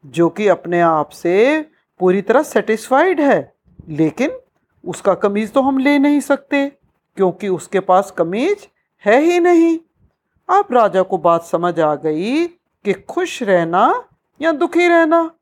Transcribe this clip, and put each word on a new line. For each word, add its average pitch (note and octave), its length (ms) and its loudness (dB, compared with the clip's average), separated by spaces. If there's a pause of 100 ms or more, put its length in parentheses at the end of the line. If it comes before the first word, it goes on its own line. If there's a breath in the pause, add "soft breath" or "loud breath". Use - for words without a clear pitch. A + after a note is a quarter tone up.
जो D#3 240 0
कि G#3 180 -2
अपने F3 340 0
आप D#3+ 280 0
से C4 600 0 (300)
पूरी F#3 220 0
तरह C4 220 0
सेटिस्फाइड C4+ 800 -2
है, G#3 320 0 (340)
लेकिन D#3+ 440 -2 (540)
उसका F3+ 280 -2
कमीज G#3 400 -4
तो C#4 80 2
हम C4+ 160 -2
ले C#4+ 220 2
नहीं D4 200 2
सकते C#4 500 -2 (460)
क्योंकि F#3 320 -2
उसके F#3 320 -4
पास F#3+ 320 0
कमीज A#3 580 -4 (360)
है A#3 160 4
ही F4 180 0
नहीं। E4 400 2 (720)
अब G4+ 220 2
राजा F#3+ 300 2
को F#3 160 -4
बात E3+ 260 2
समझ F3 360 -4
आ D3+ 160 2
गई F#3 520 -2 (360)
कि G3+ 100 -2
खुश - 500 -8
रहना G3 600 0 (380)
या E4 100 0
दुखी E4+ 360 0
रहना E4 440 2 (100)